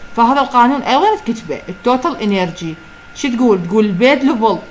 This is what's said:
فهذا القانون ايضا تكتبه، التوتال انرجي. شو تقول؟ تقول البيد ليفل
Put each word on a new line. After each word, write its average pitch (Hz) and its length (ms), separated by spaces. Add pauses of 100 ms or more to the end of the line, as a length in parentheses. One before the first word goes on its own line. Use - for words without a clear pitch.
(160)
فهذا 254 260
القانون 254 400
ايضا 370 340
تكتبه، - 540
التوتال 254 520
انرجي. 180 540 (400)
شو - 120
تقول؟ 226 400
تقول 214 180
البيد 254 380
ليفل 220 340 (140)